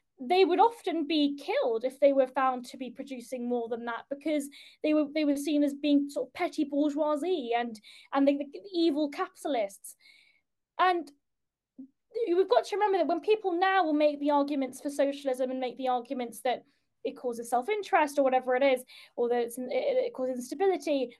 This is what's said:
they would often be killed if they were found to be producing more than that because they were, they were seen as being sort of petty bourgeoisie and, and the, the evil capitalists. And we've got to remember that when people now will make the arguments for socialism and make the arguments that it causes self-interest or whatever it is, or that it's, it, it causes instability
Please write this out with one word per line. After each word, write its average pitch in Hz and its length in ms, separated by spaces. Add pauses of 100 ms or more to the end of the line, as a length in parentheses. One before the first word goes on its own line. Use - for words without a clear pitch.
(240)
they 359 220
would 339 140
often 349 480
be 294 280
killed 285 480
if 262 160
they 277 140
were 262 140
found 262 360
to 254 140
be 247 140
producing 254 580
more 240 180
than 233 180
that 233 220
because 285 400 (360)
they 302 100
were, 302 220
they 311 100
were 285 100
seen 294 280
as 285 100
being 285 380
sort - 160
of - 80
petty 311 280
bourgeoisie 294 960
and, 233 240 (320)
and 277 140
the, 285 100
the 285 220 (120)
evil 311 380
capitalists. 285 840 (840)
And 349 320 (1160)
we've 359 200
got 480 180
to - 100
remember 392 240
that 302 80
when 330 140
people 403 360
now 381 260
will 311 100
make 294 260
the 285 100
arguments 285 500
for - 120
socialism 269 580
and 262 100
make 262 200
the 254 80
arguments 247 540
that - 240 (380)
it 277 140
causes 233 320
self-interest 302 720
or 277 40
whatever 254 320
it 254 60
is, 262 220 (320)
or 240 140
that 240 120
it's, 233 160
it, 254 140
it 254 420
causes 262 220
instability 285 840